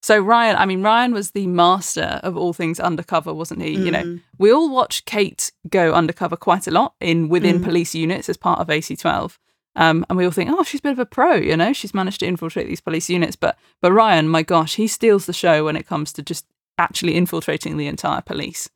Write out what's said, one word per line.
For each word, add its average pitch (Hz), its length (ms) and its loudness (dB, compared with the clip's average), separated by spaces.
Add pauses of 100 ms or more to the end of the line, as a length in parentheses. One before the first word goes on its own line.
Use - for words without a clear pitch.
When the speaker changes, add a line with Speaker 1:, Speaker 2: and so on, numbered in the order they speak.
Speaker 1:
So 214 200 4
Ryan, 220 360 2
I - 80 4
mean, 190 180 -2
Ryan 233 300 2
was 208 200 -6
the 202 160 -4
master 175 720 0
of 175 140 -6
all 175 160 -2
things 170 260 -4
undercover, 165 560 -4
wasn't 165 280 -10
he? 156 100 -6
You 190 180 -2
know, 151 140 -2
Speaker 2:
Mm. 170 160 -8 (180)
Speaker 1:
we 208 140 6
all 302 180 4
watch - 360 -2
Kate - 440 -4 (180)
go 170 240 2
undercover 165 440 -2
quite 190 320 0
a - 20 -4
lot 185 300 0
in, 165 280 0
within 180 300 2
Speaker 2:
Mm. 180 60 -2
Speaker 1:
police 170 320 -2
units 160 320 -4
as 170 80 -2
part - 240 0
of 165 100 -4
A 151 100 0
C - 140 -8
twelve. - 460 -4 (340)
Um, 165 340 2
and 196 80 -2
we 180 80 2
all 180 60 2
think, 202 220 -2
"Oh, 359 100 0
she's 294 160 -4
a - 60 -10
bit 285 80 0
of 254 80 -4
a 247 60 0
pro, 302 280 2
you 160 220 2
know, 180 160 2
she's - 220 -8
managed 196 260 -2
to - 60 0
infiltrate 170 420 -4
these - 120 -8
police 160 300 -4
units." 175 240 0
But, - 240 -4 (240)
but 180 100 4
Ryan, 190 360 6
my 160 160 2
gosh, 160 320 0
he 214 100 0
steals 208 400 2
the 185 60 -6
show 160 320 2
when 156 120 -2
it 151 120 -8
comes 151 240 -6
to 156 100 -12
just - 240 -10 (320)
actually 170 380 0
infiltrating 160 600 -2
the 147 120 -4
entire 143 340 -4
police. - 540 -10